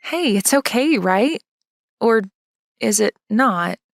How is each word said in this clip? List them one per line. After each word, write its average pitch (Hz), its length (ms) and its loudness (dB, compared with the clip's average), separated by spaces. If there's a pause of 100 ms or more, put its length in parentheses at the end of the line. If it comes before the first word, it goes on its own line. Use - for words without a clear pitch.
Hey, 311 360 -2
it's - 160 0
okay, 277 440 0
right? 196 440 0 (580)
Or 226 220 2 (580)
is 214 200 -2
it 208 160 0 (140)
not? 190 500 0 (160)